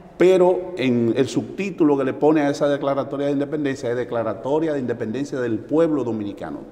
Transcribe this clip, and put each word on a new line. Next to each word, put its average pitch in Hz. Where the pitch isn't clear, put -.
Pero 180
en 120
el 131
subtítulo 151
que 135
le 131
pone 151
a 143
esa 143
declaratoria 139
de 143
independencia 139
es 120
Declaratoria 123
de 143
Independencia 120
del 113
Pueblo 151
Dominicano. 101